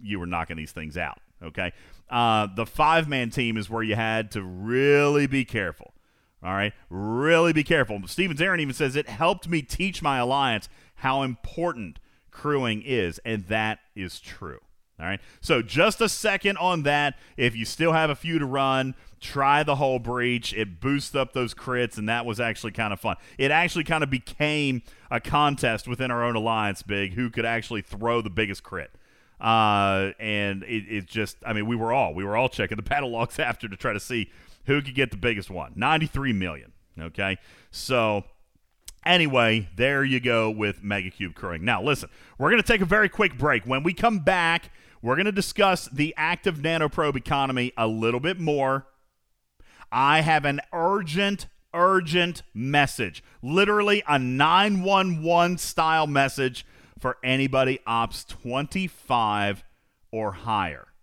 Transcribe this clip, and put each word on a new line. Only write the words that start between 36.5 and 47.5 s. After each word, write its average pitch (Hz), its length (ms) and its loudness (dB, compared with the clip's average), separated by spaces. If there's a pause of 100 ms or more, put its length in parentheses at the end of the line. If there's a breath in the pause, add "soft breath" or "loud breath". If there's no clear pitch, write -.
okay? 92 380 -4 (320 soft breath)
So, 110 540 0 (840)
anyway, 127 720 4
there 135 280 2
you 131 160 2
go 117 300 2
with 107 320 -4
Megacube 98 540 -6
crewing. 85 280 -8
Now, 104 200 0
listen, 135 260 0 (300 loud breath)
we're 139 100 2
gonna 220 140 6
take 220 180 2
a 190 40 4
very 202 220 4
quick 180 300 0
break. 127 280 2
When 131 180 0
we 180 100 0
come 220 260 2
back, 170 520 0 (320 soft breath)
we're 123 140 0
gonna 208 140 0
discuss 190 580 2
the 147 280 -2
active 170 380 -2
nanoprobe 151 600 0
economy 131 600 0